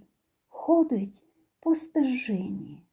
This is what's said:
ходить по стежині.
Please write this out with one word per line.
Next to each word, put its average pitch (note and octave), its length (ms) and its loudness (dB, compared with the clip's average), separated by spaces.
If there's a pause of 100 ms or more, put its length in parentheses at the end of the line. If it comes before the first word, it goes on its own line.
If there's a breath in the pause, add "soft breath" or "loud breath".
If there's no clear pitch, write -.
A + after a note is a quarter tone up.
(480)
ходить D#4 760 0 (360)
по D#4+ 140 2
стежині. G3+ 1080 -2 (100)